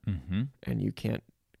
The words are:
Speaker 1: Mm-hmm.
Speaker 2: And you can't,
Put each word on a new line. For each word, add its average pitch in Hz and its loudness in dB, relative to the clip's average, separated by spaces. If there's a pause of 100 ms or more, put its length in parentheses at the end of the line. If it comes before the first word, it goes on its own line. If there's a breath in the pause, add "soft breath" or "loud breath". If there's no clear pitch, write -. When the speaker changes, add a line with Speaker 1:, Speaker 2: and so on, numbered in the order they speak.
Speaker 1:
Mm-hmm. 92 0 (200)
Speaker 2:
And 117 0
you 104 2
can't, - -2 (380)